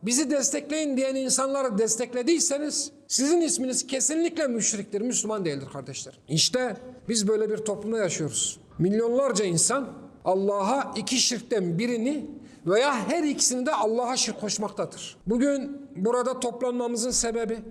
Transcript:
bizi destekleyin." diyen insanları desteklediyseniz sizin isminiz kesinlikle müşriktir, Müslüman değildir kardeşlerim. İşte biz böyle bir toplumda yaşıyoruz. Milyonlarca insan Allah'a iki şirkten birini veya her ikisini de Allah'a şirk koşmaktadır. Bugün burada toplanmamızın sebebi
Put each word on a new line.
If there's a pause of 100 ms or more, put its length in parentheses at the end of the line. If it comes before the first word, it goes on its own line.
bizi
destekleyin."
diyen
insanları
desteklediyseniz (160)
sizin
isminiz
kesinlikle
müşriktir,
Müslüman
değildir
kardeşlerim. (100)
İşte (320)
biz
böyle
bir
toplumda
yaşıyoruz. (180)
Milyonlarca
insan (360)
Allah'a
iki
şirkten
birini (400)
veya
her
ikisini
de
Allah'a
şirk
koşmaktadır. (100)
Bugün
burada
toplanmamızın
sebebi (120)